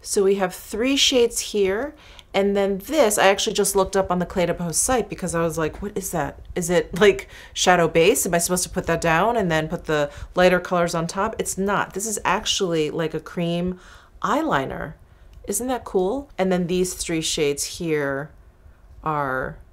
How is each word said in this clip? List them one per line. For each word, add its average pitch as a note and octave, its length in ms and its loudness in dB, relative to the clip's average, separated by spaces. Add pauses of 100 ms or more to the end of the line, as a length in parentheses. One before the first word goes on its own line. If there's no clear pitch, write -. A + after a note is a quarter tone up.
So - 220 0
we G3 140 4
have F#3 180 -2
three B3+ 400 -2
shades B3 460 2
here, G#3 560 0 (360)
and G3+ 240 2
then G3 220 0
this, A3+ 400 2
I D#3 80 6
actually G3+ 280 2
just G3 200 0
looked F#3+ 220 2
up F#3+ 160 2
on F3+ 80 0
the F3+ 60 0
Clé F3 200 0
de F3 80 0
Peau F3 160 -4
site B3 380 0
because E3 260 -8
I E3+ 80 0
was D#3+ 160 -2
like, D#3 240 -4
"What G#3 160 -6
is F#3 140 -8
that? C#3+ 260 -4 (160)
Is F3 160 -4
it, E3+ 300 0
like, G3 280 4 (240)
shadow F3 360 4
base? E3+ 360 4
Am F3+ 100 -2
I E3+ 40 4
supposed F3+ 240 0
to - 80 -6
put - 160 -4
that E3 140 0
down E3+ 360 2
and G3 140 2
then D#3 160 2
put E3 200 -8
the D3 260 0 (240)
lighter F3+ 240 6
colors F3 340 0
on E3 140 -2
top?" G#3 320 -2
It's - 180 -4
not. G3 360 -2
This G#3 120 -6
is G#3+ 180 -6
actually, E3+ 680 0
like, D#3+ 240 -4
a D#3 60 -4
cream F3 600 -4 (420)
eyeliner. F3+ 720 -2 (520)
Isn't A3+ 200 -4
that B3+ 180 -4
cool? G#3 540 -2
And F#3+ 120 2
then F3+ 180 0
these F3+ 260 0
three E3 260 -4
shades C#3+ 440 -2
here D3 680 -4 (720)
are C#3+ 560 -4 (140)